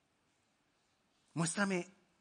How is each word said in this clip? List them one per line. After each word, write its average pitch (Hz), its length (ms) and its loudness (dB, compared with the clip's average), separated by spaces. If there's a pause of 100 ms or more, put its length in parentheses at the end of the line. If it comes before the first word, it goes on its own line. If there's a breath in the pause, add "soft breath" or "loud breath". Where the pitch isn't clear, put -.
(1300)
Muéstrame 185 580 0 (300)